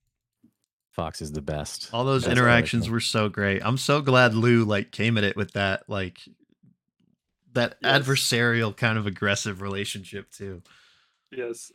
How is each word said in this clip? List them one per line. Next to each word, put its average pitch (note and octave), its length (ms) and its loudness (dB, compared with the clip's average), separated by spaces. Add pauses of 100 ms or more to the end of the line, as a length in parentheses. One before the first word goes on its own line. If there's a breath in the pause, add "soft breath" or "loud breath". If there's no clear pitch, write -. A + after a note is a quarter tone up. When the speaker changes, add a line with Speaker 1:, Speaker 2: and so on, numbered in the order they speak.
(920)
Speaker 1:
Fox D#2+ 300 -8
is D2+ 120 -10
the D2+ 100 -8
best. - 500 -8
Speaker 2:
All A#2 140 -2
those C3+ 180 2
Speaker 1:
Best B2 80 0
Speaker 2:
interactions A#2+ 520 4
Speaker 1:
character. A2+ 100 -4
Speaker 2:
were A2+ 60 0
so G#2+ 280 0
great. G2 340 0
I'm A#2+ 140 -2
so C#3+ 240 2
glad B2+ 340 6
Lou, A#2 300 4
like, G#2 260 0
came A2+ 280 0
at G#2 60 2
it G2 120 0
with G2+ 160 -4
that, G2 340 -2
like, F#2+ 320 -6 (1300)
that A#2+ 300 -2
Speaker 3:
Yes. C3+ 260 2
Speaker 2:
adversarial A#2 680 2
kind A2 220 0
of G#2 100 -2
aggressive G2+ 540 -2
relationship G2 680 -8
too. F#2+ 320 -14 (680 soft breath)
Speaker 3:
Yes, A#2+ 440 -10